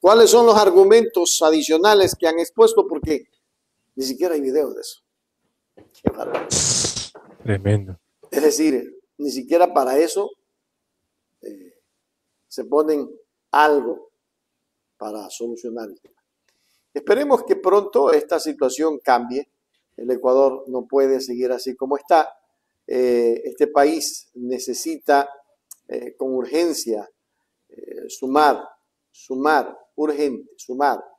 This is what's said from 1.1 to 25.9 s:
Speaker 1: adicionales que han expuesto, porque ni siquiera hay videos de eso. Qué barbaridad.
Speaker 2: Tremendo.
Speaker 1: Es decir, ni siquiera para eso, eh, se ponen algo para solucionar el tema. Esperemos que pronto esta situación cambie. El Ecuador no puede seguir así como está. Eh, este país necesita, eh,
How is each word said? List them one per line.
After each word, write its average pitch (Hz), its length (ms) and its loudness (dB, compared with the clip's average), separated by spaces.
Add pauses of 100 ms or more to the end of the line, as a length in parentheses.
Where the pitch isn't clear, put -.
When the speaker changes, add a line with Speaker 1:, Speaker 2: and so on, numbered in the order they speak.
Speaker 1:
adicionales 160 760 4
que 175 100 -2
han 160 100 -2
expuesto, 208 480 2
porque 156 380 -6 (720)
ni 131 80 -8
siquiera 151 300 -4
hay 147 60 -2
videos 135 340 -2
de - 60 -12
eso. - 200 -18 (1000)
Qué - 80 0
barbaridad. - 380 -10 (960)
Speaker 2:
Tremendo. 98 560 -2 (320)
Speaker 1:
Es 139 120 -2
decir, 151 560 0 (200)
ni 143 120 -6
siquiera 165 420 0
para 135 260 0
eso, 165 320 -2 (1120)
eh, 92 320 -20 (760)
se - 160 -12
ponen 147 440 0 (440)
algo 143 580 0 (880)
para 107 320 -14
solucionar 117 580 -12
el 95 120 -20
tema. - 140 -20 (760)
Esperemos 240 520 0
que 190 120 0
pronto 190 560 2
esta 151 280 0
situación 143 580 -2
cambie. 123 500 -2 (480)
El 117 140 -8
Ecuador 131 580 0
no 123 180 -8
puede 135 340 0
seguir 127 320 -6
así 123 240 -8
como 135 200 -4
está. 160 320 0 (580)
Eh, 120 580 0
este 143 240 -2
país 147 680 -2
necesita, 131 960 -4 (600)
eh, 123 280 -12